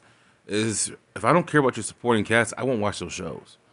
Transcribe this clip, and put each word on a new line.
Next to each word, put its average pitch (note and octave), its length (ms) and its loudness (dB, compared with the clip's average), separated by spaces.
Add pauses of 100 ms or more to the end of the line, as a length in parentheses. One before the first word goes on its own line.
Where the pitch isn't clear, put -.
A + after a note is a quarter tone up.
(460)
is G#2+ 460 -2 (240)
if - 80 -8
I A#2+ 80 6
don't F3 160 2
care D3 100 4
about C3+ 180 2
your A2 60 -6
supporting A#2 400 0
cast, A2+ 340 2
I - 60 -6
won't B2+ 160 -2
watch G#2 220 -2
those F2 120 -8
shows. - 460 -12 (140)